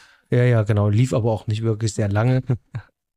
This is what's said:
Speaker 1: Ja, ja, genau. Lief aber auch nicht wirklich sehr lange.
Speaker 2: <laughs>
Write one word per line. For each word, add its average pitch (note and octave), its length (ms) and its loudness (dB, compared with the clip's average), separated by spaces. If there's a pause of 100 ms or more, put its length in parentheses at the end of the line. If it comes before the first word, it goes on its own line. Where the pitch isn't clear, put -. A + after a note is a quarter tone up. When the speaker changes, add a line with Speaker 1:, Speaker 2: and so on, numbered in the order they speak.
(300)
Speaker 1:
Ja, B2 140 2
ja, A#2 200 2
genau. G#2 260 0
Lief A#2+ 240 2
aber A#2 180 0
auch G#2 160 -6
nicht A2 160 -4
wirklich A2 300 -2
sehr G#2+ 160 -2
lange. B2 380 0
Speaker 2:
<laughs> - 40 0 (640)